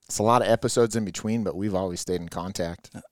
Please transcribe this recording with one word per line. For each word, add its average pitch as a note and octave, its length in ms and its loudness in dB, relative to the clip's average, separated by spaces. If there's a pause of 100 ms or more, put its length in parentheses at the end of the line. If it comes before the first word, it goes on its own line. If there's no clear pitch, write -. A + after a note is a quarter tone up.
it's - 120 -6
a G#2 60 2
lot A#2 180 6
of F#2+ 60 2
episodes A#2 480 2
in G#2+ 80 -2
between, A2 400 -4
but D#2+ 120 -2
we've G2+ 200 -2
always F2+ 240 -4
stayed F2+ 200 -2
in E2+ 80 -10
contact. F2 640 -8 (220)